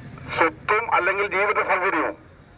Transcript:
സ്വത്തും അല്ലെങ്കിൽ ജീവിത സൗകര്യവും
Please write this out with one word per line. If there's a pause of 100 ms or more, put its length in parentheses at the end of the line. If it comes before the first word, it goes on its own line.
(360)
സ്വത്തും (140)
അല്ലെങ്കിൽ
ജീവിത (120)
സൗകര്യവും (420)